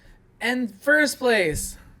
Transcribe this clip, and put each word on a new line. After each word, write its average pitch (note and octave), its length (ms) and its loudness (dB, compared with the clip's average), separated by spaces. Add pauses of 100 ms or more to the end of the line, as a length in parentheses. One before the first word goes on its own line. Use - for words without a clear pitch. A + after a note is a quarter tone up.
(400)
And A#3+ 420 -4
first D4 360 2
place G#3 580 -2 (240)